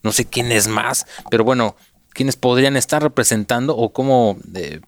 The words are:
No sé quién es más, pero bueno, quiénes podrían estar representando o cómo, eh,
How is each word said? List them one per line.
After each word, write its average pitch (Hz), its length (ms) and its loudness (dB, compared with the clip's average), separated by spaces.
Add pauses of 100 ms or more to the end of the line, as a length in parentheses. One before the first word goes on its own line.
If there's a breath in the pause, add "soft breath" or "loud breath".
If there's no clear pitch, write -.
No 110 80 -2
sé - 140 0
quién 120 260 -4
es 117 160 2
más, 117 400 -4 (240 loud breath)
pero 113 140 4
bueno, 120 320 0 (340 soft breath)
quiénes 135 240 -4
podrían 131 400 2
estar 151 260 0
representando 120 760 0
o 113 160 0
cómo, 127 420 2 (200)
eh, 78 320 -8